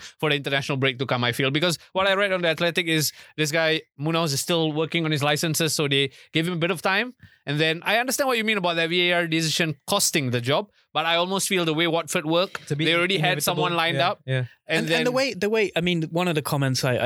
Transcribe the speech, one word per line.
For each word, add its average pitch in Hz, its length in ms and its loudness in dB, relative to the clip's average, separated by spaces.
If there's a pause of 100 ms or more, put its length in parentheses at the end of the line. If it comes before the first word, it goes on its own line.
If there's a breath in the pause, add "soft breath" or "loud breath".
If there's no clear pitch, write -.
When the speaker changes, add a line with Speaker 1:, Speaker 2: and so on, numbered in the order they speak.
(200 loud breath)
Speaker 1:
for 156 80 0
the 143 80 2
international 139 400 -2
break 131 220 0
to 131 80 -4
come, 123 180 0
I 120 80 2
feel. 135 180 0
Because 156 280 0 (140 loud breath)
what 190 140 0
I 196 80 2
read 196 180 0
on 180 100 -2
The 170 60 0
Athletic 170 380 0
is 156 260 0 (240 loud breath)
this 151 140 -2
guy, 160 300 2 (180)
Munoz, 165 340 0
is 135 80 -2
still 165 320 0
working 160 340 -2
on 156 40 0
his 143 120 -2
licenses, 151 500 0
so 143 160 0
they 139 220 2 (220 loud breath)
gave 165 140 0
him 180 80 -2
a 160 100 -4
bit 175 60 0
of 170 120 -6
time. 208 320 0 (320 soft breath)
And 143 120 -2
then 160 260 0
I 196 140 2
understand 262 300 0
what 247 80 2
you 220 80 0
mean 214 140 0
about 175 180 0
that 165 140 0
V 175 200 2
A 175 60 2
R 170 100 0
decision 160 500 0 (100)
costing 165 440 0
the 120 120 0
job, 151 260 0 (240 soft breath)
but 156 140 -2
I 170 100 2
almost 180 320 0
feel 180 160 0
the 160 100 2
way 165 120 2
Watford 165 400 -2
work, 170 360 0
Speaker 2:
It's - 80 -8
a 147 60 -2
bit 151 80 -2
Speaker 1:
they 165 100 4
already 180 220 2
had 180 220 2
Speaker 2:
inevitable. - 40 -6 (140)
Speaker 1:
someone 175 180 0
lined 165 220 0
Speaker 2:
Yeah, 170 140 2
Speaker 1:
up. 202 160 -6
Speaker 2:
yeah. 131 180 -2 (240 loud breath)
Speaker 1:
And 160 120 0
Speaker 3:
And, 160 80 0
Speaker 1:
then 160 100 2
Speaker 3:
and 202 80 0
the 247 60 2
way, 262 220 0
the 196 140 -2
way, 214 260 0
I 170 60 0
mean, 175 220 2 (100)
one 180 160 0
of 165 80 0
the 147 60 0
comments 139 420 0
I, 123 220 2